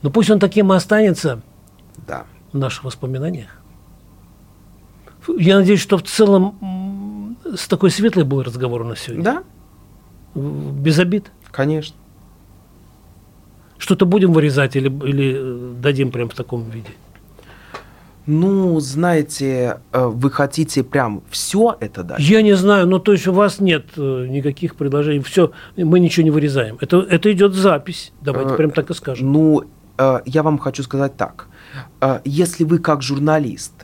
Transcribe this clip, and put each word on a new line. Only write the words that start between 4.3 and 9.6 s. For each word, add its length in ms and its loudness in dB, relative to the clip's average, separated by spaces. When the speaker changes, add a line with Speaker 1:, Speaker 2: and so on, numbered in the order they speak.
Speaker 1:
Ф-, 180 -4
я 200 4
надеюсь, 200 4
что 180 -2
в 60 -4
целом, 580 2
м, 960 -10
с 140 -10
такой 200 2
светлой 360 0
был 180 -2
разговор 380 -6
у 40 -8
нас 140 -10
сегодня. 240 -8
Speaker 2:
Да. 200 -2